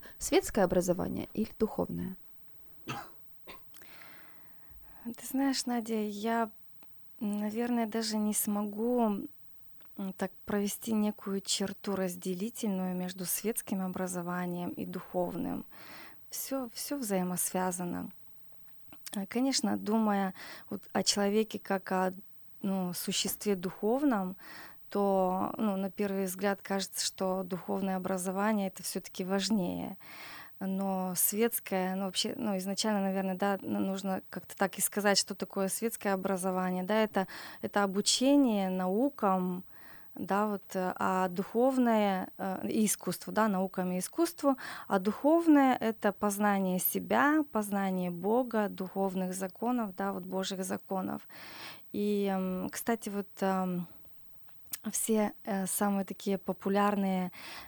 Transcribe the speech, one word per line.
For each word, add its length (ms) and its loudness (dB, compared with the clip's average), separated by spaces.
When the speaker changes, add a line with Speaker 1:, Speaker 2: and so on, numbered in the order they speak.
Speaker 1:
Светское 480 2
образование 680 0
или 160 -4
духовное? 580 -2
Speaker 2:
Ты 200 -12
знаешь, 400 0
Надя, 360 -2
я, 480 -2
наверное, 680 0
даже 300 -2
не 160 2
смогу, 960 0
м, 200 -6
так 140 -4
провести 480 -2
некую 480 0
черту 540 -4
разделительную 1000 -4
между 300 -6
светским 560 -2
образованием 880 -4
и 140 -6
духовным. 800 -4
Все, 440 -6
все 240 -6
взаимосвязано. 1120 -2
А, 100 -4
конечно, 520 0
думая 560 2
вот 120 -8
о 120 0
человеке 560 2
как 320 -4
о, 220 2
ну, 320 0
существе 600 -2
духовном, 800 0
то, 680 2
ну, 200 2
на 120 0
первый 360 0
взгляд 360 0
кажется, 440 -2
что 380 0
духовное 540 -2
образование — 800 0
это 80 -16
все-таки 400 -6
важнее. 760 0
Но 560 -2
светское, 800 0
ну, 100 -2
вообще, 300 -2
ну, 220 -2
изначально, 440 0
наверное, 340 0
да, 260 0
н-, 180 -2
нужно 500 -2
как-то 280 -12
так 220 0
и 20 0
сказать, 360 2
что 180 -2
такое 320 -2
светское 460 -2
образование. 720 0
Да, 200 0
это, 240 0
это 220 2
обучение 840 4
наукам, 920 0
да, 320 0
вот, 160 -4
э, 200 0
а 340 2
духовное, 1000 2
э, 300 -4
и 180 4
искусству, 440 -2
да, 160 4
наукам 440 0
и 80 0
искусству, 580 0
а 100 4
духовное — 800 6
это 320 0
познание 680 2
себя, 720 4
познание 580 0
Бога, 600 0
духовных 640 -2
законов, 600 -2
да, 180 -2
вот 100 -6
Божьих 420 -4
законов. 560 -4
И, 400 2
м, 380 -2
кстати, 380 -4
вот, 180 -6
ам, 460 0
все, 420 0
э, 240 -2
самые 380 0
такие 320 -4
популярные 920 0